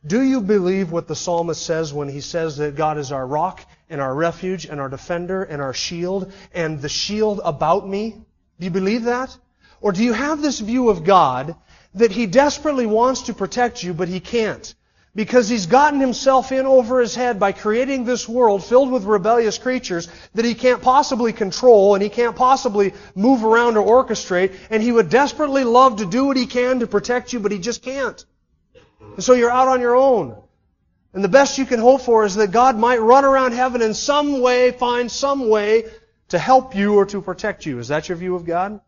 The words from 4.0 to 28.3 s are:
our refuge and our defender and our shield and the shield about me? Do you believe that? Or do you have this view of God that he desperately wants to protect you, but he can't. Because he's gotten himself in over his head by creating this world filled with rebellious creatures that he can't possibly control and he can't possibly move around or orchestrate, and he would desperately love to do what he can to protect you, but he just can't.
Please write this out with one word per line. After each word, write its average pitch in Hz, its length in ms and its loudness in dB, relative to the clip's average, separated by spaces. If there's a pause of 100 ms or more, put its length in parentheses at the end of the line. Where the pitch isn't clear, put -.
our 131 120 -4
refuge 170 520 -4
and 151 160 -10
our 135 80 -8
defender 175 540 -8
and 143 180 -10
our 135 120 -6
shield 185 600 -6 (200)
and 160 280 -6
the 147 80 -8
shield 214 560 -4
about 170 420 -2
me? 214 320 -8 (400)
Do 175 60 -10
you 190 60 -6
believe 196 320 -2
that? 247 340 -4 (420)
Or 202 140 -2
do 196 100 0
you 240 80 2
have 294 300 -2
this 294 180 -2
view 233 300 0
of 170 160 -2
God 151 500 2 (400)
that 220 160 2
he 226 140 -2
desperately 269 600 0
wants 247 380 0
to 233 100 -8
protect 240 500 -4
you, 175 100 -8
but 175 140 -4
he 185 120 -6
can't. 208 540 -6 (400)
Because 220 360 0
he's 220 160 -2
gotten 277 340 2
himself 262 540 0
in 262 120 -2
over 254 360 4
his 226 140 -2
head 240 220 -2
by 196 140 0
creating 247 540 -2
this 240 240 -4
world 226 340 2
filled 254 280 4
with 233 120 -2
rebellious 214 540 0
creatures 240 500 -4 (280)
that 226 100 0
he 240 100 0
can't 247 260 0
possibly 254 520 2
control 202 640 6
and 190 60 0
he 208 60 -2
can't 233 300 -2
possibly 240 560 2 (200)
move 220 300 2
around 226 320 4
or 220 300 4
orchestrate, 190 500 -2 (140)
and 220 120 0
he 240 120 0
would 214 160 2
desperately 277 560 0
love 240 320 4
to 214 80 -4
do 247 220 0
what 269 100 0
he 247 80 -2
can 247 340 -2
to 233 80 -2
protect 233 460 -4
you, 240 80 -6
but 202 100 -2
he 202 80 -6
just 220 220 -8
can't. 262 420 -8 (800)